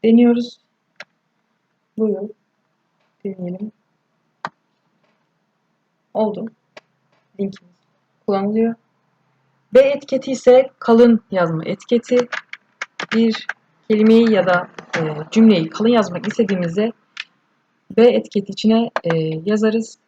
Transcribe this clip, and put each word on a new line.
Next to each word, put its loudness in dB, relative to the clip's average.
Deniyoruz. 2
Buyurun. -4
Deneyelim. -12
Oldu. -6
Linkimiz -10
kullanılıyor. -2
B 6
etiketi -2
ise 4
kalın 4
yazma -2
etiketi. -2
Bir -2
kelimeyi 4
ya 2
da, -2
e, -4
cümleyi 4
kalın -2
yazmak -2
istediğimizde -4
B 6
etiketi -2
içine, 0
e, -2
yazarız. -4